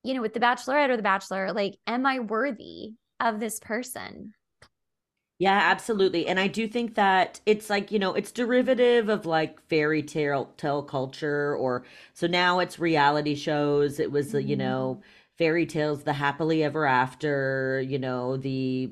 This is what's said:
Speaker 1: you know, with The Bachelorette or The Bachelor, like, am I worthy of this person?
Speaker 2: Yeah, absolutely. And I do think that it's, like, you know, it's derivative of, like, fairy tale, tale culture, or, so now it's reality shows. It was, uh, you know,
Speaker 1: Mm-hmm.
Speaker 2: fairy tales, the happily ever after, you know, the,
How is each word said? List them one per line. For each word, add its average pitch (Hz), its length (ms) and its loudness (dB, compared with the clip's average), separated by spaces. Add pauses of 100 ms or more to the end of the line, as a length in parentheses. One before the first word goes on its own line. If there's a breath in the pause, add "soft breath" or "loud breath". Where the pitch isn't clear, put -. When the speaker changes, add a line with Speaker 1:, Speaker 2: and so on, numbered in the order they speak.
Speaker 1:
you 262 100 -4
know, 254 80 -2
with 214 120 -4
The 233 60 -4
Bachelorette 254 500 2
or 247 80 2
The 214 60 -4
Bachelor, 190 480 -2
like, 202 240 -2 (120)
am 247 180 -2
I 262 140 0
worthy 220 760 -6 (260)
of 220 200 -2
this 226 200 -6
person? - 760 -10 (1040)
Speaker 2:
Yeah, 196 200 4
absolutely. 185 680 2
And 185 120 0
I 196 80 2
do 214 200 -2
think 233 280 -4
that 190 520 2
it's, 214 220 2
like, 202 220 -2
you 214 60 0
know, 190 160 2
it's - 180 -4
derivative 240 760 2
of, 214 160 0
like, 160 340 0 (100)
fairy 151 340 2
tale, 143 540 -2
tale 143 260 -2
culture, 143 720 -2
or, 127 280 -2 (300 loud breath)
so 170 140 -2
now 180 320 2
it's 180 180 -2
reality 151 560 4
shows. 143 680 0
It - 120 -2
was, 143 240 -2
uh, - 40 2
you 139 160 -2
know, 131 440 -2
Speaker 1:
Mm-hmm. - 80 -20 (320 loud breath)
Speaker 2:
fairy 165 260 2
tales, 151 380 -2
the 147 100 -2
happily 151 500 0
ever 151 220 0
after, 135 1000 0
you 135 100 -4
know, 127 400 -4
the, 131 540 -2